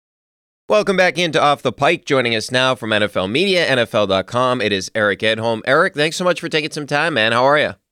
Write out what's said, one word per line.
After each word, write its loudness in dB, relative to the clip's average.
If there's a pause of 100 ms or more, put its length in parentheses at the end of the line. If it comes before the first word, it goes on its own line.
(680)
Welcome 2
back 2
into 0
Off 2
the -2
Pike. 0
Joining 0
us -6
now 2
from -6
N 2
F -2
L -2
Media, 0
N 2
F 0
L 2
dot 0
com, 0
it 0
is -6
Eric 0
Edholm. -2
Eric, 0
thanks -2
so -4
much -2
for -8
taking -4
some -10
time, -2
man. 2
How 2
are 4
you? 0 (160)